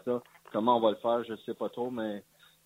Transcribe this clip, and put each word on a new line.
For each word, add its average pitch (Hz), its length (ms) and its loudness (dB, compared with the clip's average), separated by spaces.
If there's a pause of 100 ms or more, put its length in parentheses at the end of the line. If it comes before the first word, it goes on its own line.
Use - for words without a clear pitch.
ça. 123 180 -2 (300)
Comment 117 240 4
on 113 40 2
va 110 100 6
le 104 80 0
faire, 117 260 0
je 110 100 -8 (100)
sais 113 100 -8
pas 110 160 -6
trop, 123 200 -6
mais, 110 320 -6 (440)